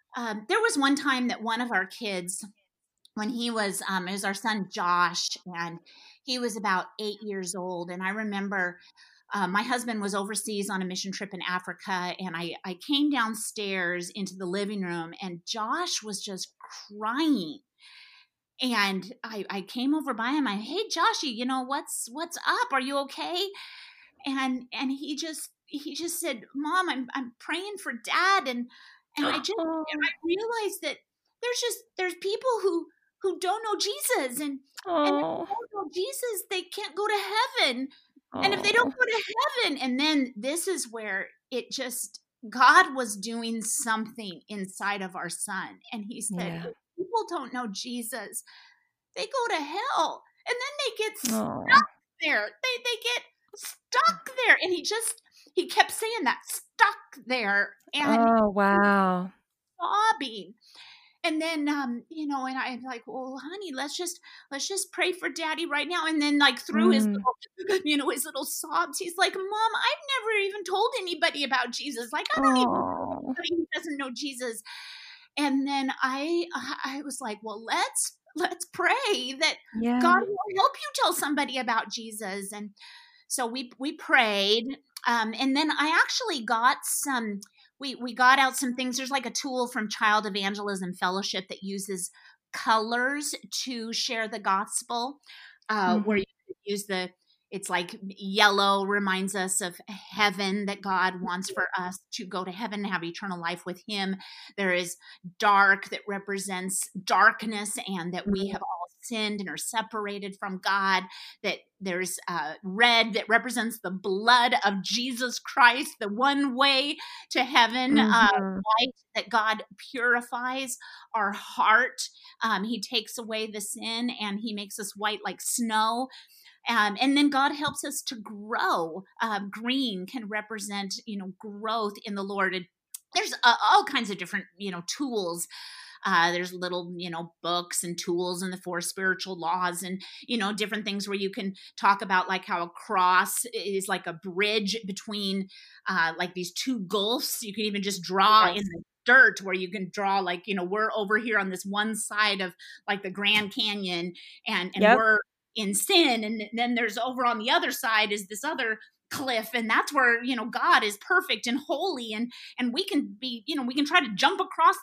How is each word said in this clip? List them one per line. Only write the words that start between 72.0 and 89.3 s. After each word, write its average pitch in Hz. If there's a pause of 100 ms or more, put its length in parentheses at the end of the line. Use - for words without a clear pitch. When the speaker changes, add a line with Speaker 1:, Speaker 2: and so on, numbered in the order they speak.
Speaker 1:
Like, 330 (100)
I -
don't 262
even 247
know -
Speaker 2:
Oh. 92
Speaker 1:
anybody 339
who 339
doesn't 302
know 269
Jesus." 247 (720)
And 277
then 277 (100)
I, 294 (100)
I, 262 (240)
I -
was 285
like, 214
"Well, 220
let's, 359 (200)
let's -
pray 359
that 311 (180)
Speaker 2:
Yeah. 233
Speaker 1:
God 349
will 403 (200)
help 523
you 605
tell 453
somebody 277
about 226
Jesus." 208
And 208 (580)
so -
we, 247
we 277
prayed. 226 (300)
Um, 226
and 269
then 311
I 311
actually 392
got 240
some, 226 (400)
we, 262
we 240
got 254
out 262
some 247
things. 254
There's, 262
like, 269
a 226